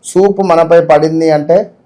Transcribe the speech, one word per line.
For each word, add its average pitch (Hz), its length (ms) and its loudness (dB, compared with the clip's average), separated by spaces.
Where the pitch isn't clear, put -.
చూపు 196 340 -2
మనపై 170 440 2
పడింది 160 460 0
అంటే 156 400 -2